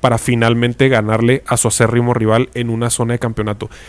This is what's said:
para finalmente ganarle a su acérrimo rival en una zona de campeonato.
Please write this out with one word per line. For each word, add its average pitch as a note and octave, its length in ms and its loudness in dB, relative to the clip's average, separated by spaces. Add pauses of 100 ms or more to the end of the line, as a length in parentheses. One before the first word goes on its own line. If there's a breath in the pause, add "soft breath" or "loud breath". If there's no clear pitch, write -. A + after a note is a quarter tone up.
para A#2 180 2
finalmente A#2+ 720 2
ganarle A#2 580 0
a B2+ 100 -2
su A#2+ 120 0
acérrimo A#2+ 460 0
rival A2+ 400 0
en A#2+ 140 -6
una A#2 220 -4
zona A#2 240 -2
de A#2+ 60 -4
campeonato. G#2+ 500 -6 (180 loud breath)